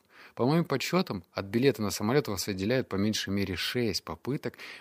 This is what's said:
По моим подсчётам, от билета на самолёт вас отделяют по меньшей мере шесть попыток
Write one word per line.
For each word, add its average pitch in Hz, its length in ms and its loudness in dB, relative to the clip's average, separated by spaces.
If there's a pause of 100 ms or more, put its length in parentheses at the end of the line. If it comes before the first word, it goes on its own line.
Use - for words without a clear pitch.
(340)
По 113 120 2
моим 160 180 4
подсчётам, 131 680 0
от 101 140 -4
билета 117 360 2
на 101 80 0
самолёт 117 380 2
вас 98 200 -4
отделяют 107 400 0
по - 80 -4
меньшей 101 340 0
мере 98 260 -2
шесть 117 480 -2
попыток - 520 -6 (240)